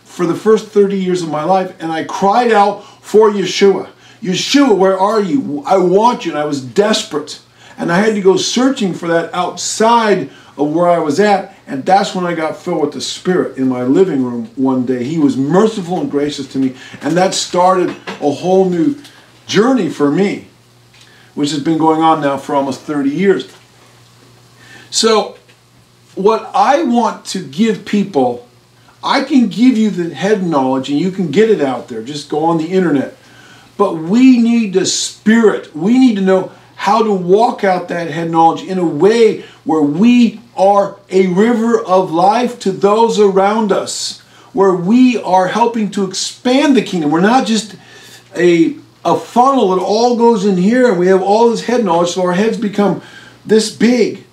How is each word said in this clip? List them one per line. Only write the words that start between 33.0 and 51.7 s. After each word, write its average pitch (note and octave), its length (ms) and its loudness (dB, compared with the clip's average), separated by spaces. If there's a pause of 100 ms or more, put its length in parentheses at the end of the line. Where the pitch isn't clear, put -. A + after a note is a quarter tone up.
But G3 160 0
we A#3 420 4
need A#3 380 0
the F#3 100 0
Spirit. - 880 0
We G3+ 240 0
need B3 180 4
to G3 40 -4
know F#3+ 320 0 (220)
how A3 280 0
to G#3+ 100 0
walk G3 500 0
out F3+ 260 0
that E3+ 220 -8
head E3 200 -6
knowledge E3 320 2
in F#3 160 -6
a F3+ 60 0
way G3 600 2 (200)
where D#3 180 0
we G#3+ 580 2 (160)
are G3 400 2 (140)
a F#3+ 160 2
river A3 520 2
of F#3 320 0
life G#3+ 480 0
to F#3+ 140 -2
those G3+ 480 2
around G3+ 500 2
us, - 500 -6 (340)
where F#3+ 200 2
we A3+ 440 2
are F#3 300 0
helping A3+ 420 -2
to G3+ 140 -4
expand C4 680 0
the G#3+ 60 4
kingdom. D#3+ 300 -2
We're D#3+ 100 0
not G#3+ 260 2
just G#3+ 300 -4 (580)
a, E3 420 2 (280)
a E3+ 100 0
funnel A#3+ 640 0
that F#3 60 -2
all A3+ 340 0
goes A3+ 300 2
in F#3+ 100 2
here A3+ 340 2
and F3 80 0
we F3+ 100 2
have F#3+ 120 4
all A3+ 300 2
this F#3+ 160 -4
head A#3+ 180 0